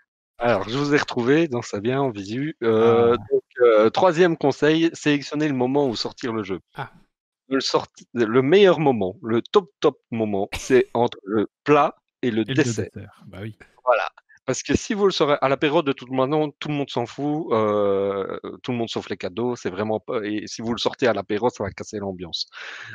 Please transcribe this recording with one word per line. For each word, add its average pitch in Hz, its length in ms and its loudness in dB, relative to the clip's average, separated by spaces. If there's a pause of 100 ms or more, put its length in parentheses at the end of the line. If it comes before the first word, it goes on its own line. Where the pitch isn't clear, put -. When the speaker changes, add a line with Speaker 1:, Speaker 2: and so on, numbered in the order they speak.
(400)
Speaker 1:
Alors, 107 280 0
je 113 120 -6
vous 147 160 0
ai - 20 6
retrouvé, 139 500 2
donc 120 180 -6
ça 104 140 -8
vient 127 220 -2
en 135 80 0
visu. 110 540 -8
Euh, 117 520 4
Speaker 2:
Ah. 107 160 -6
Speaker 1:
donc, 135 120 2 (180)
euh, 110 300 6
troisième 175 440 4
conseil, 156 580 2
sélectionnez 147 540 -2
le 143 60 0
moment 131 340 2
où 110 80 -2
sortir 113 380 -6
le 110 100 -2
jeu. 92 160 -6 (160)
Speaker 3:
Ah. 131 160 -12 (580)
Speaker 1:
Le 135 100 0
sorti-, - 560 -4
le 117 260 2
meilleur 175 380 6
moment, 110 420 0
le 113 220 -2
top, - 260 0 (100)
top 143 200 0 (100)
moment, 107 440 -2
c'est - 420 2
entre 117 280 0
le 101 240 -2 (160)
plat 143 320 2 (280)
et 123 80 0
le 110 100 0
Speaker 2:
Et 107 40 0
le 135 100 -6
Speaker 1:
dessert. 117 300 0 (100)
Speaker 2:
dessert, - 320 -20
bah 90 160 -18
oui. 110 120 -12 (300)
Speaker 1:
Voilà. 110 240 2 (360)
Parce - 160 -4
que 139 140 -2
si - 180 -2
vous 202 120 2
le 190 60 4
saurez 147 280 2
à 131 80 0
l'apéro, 147 360 0
de 139 100 -2
toute 123 180 -16
manière, 139 360 0 (120)
tout - 80 -10
le 151 60 -4
monde 143 160 -4
s'en 120 160 -4
fout, 147 460 -4
euh, 101 840 0 (240)
tout 131 120 -6
le 120 40 -4
monde 113 120 -4
sauf - 200 -8
les 104 60 -8
cadeaux, 110 400 -4
c'est - 140 -6
vraiment 107 320 -4
pas, 123 240 -6
et 107 220 -4
si - 140 -12
vous 117 120 -4
le 107 60 -8
sortez - 280 0
à 110 60 4
l'apéro, 104 360 -2
ça - 140 -6
va 98 80 -4
casser - 280 -12
l'ambiance. 90 480 -10 (480)